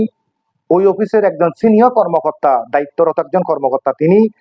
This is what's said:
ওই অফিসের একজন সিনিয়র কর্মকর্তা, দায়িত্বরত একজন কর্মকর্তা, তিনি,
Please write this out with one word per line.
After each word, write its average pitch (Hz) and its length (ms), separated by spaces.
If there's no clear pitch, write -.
ওই 180 160
অফিসের 202 380
একজন 170 340
সিনিয়র 226 340
কর্মকর্তা, 165 600
দায়িত্বরত 151 480
একজন 170 220
কর্মকর্তা, 139 520
তিনি, 170 260